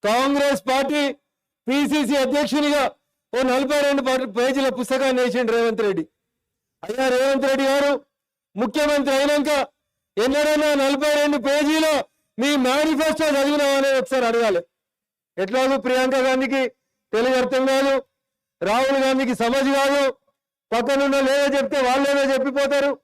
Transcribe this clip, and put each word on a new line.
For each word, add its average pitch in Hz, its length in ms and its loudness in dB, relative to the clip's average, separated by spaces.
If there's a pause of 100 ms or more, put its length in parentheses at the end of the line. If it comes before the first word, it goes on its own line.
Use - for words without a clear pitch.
కాంగ్రెస్ 277 640 2
పార్టీ 277 340 0 (640)
పిసిసి 277 560 0
అధ్యక్షునిగా 285 600 0 (500)
ఓ 247 80 -2 (100)
నలభై 277 360 0
రెండు 277 200 0
పా-, 262 300 -2
పేజీల 262 400 0
పుస్తకాన్ని 262 460 -2
వేసిండు 233 340 -2
రేవంత్ 226 280 0
రెడ్డి. 185 180 -2 (800)
అయ్యా 240 220 -4 (100)
రేవంత్ 269 340 0
రెడ్డి 269 220 0
గారు, 285 200 2 (640)
ముఖ్యమంత్రి 285 640 0
అయినాక 294 320 0 (680)
ఎన్నడైనా 294 520 0 (140)
నలభై 285 280 0 (100)
రెండు 294 160 2 (100)
పేజీల 302 400 2 (540)
మీ 277 80 0 (180)
మేనిఫెస్టో 311 680 0
చదివినావా 277 440 0
అనేది 269 220 2
ఒకసారి 262 300 -2
అడగాలి. 220 300 0 (760)
ఎట్లాగూ 254 380 0 (100)
ప్రియాంక 254 300 0 (100)
గాంధీకి 262 360 0 (520)
తెలుగు 247 280 2
అర్థం 254 300 0
కాదు, 269 220 2 (680)
రాహుల్ 262 420 0
గాంధీకి 262 400 0
సమజ్ 262 340 0
కాదు, 277 240 2 (720)
పక్కనున్న 269 460 0 (100)
లేదో 277 180 2 (100)
చెప్తే 285 220 -2 (100)
వాళ్ళేదో 277 360 0 (100)
చెప్పిపోతారు. 277 580 0 (120)